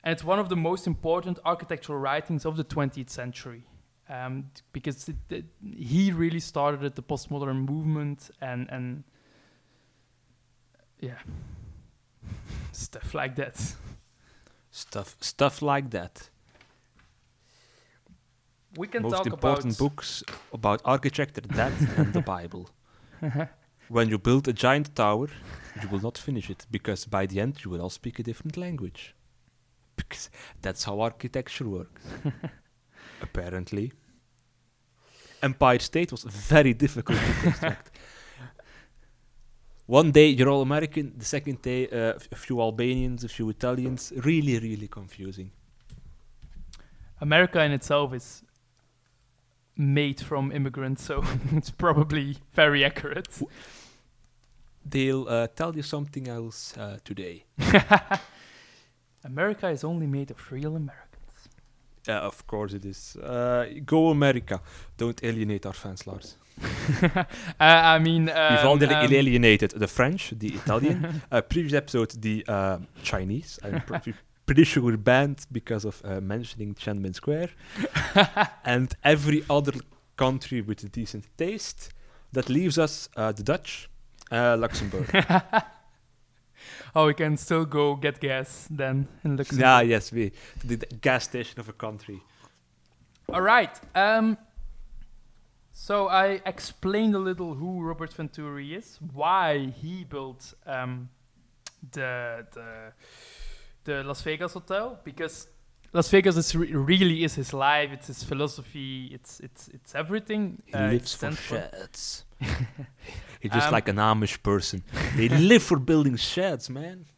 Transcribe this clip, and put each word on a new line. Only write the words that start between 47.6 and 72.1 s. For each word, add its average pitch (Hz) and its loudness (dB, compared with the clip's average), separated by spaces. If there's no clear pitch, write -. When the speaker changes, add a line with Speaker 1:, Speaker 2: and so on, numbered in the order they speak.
Speaker 1:
in 143 2
itself 143 0
is - -14
made 143 2
from 139 -4
immigrants, 135 -4
so 135 -4
<laughs> 131 -2
it's 156 0
probably 147 2
very 147 6
accurate. 147 -4
Speaker 2:
W-, - -8
they'll, 131 0
uh, 117 2
tell 165 -4
you 151 -6
something 143 -8
else, 117 -10
uh, 101 -10
today. 92 -12
Speaker 1:
<laughs> - 0
America 185 -2
is 147 -4
only 160 -2
made 139 -4
of - -16
real 151 -6
Americans. - -12
Speaker 2:
Uh, 113 -2
of 101 -6
course 104 -6
it 98 -10
is. - -14
Uh, 123 -2
go 160 4
America. 139 2
Don't 117 -4
alienate 107 -2
our 95 -8
fans, 95 -14
Lars. 95 -14
Speaker 1:
<laughs> - 0
Uh, 165 10
I 160 6
mean, 165 4
Speaker 2:
We've 160 -2
Speaker 1:
um, - 8
Speaker 2:
already 143 8
Speaker 1:
um, 151 4
Speaker 2:
alienated 120 6
the 107 -2
French, 139 0
the 107 -6
Italian, 147 0
Speaker 1:
<laughs> - -8
Speaker 2:
uh, 120 4
previous 156 0
episode, 127 0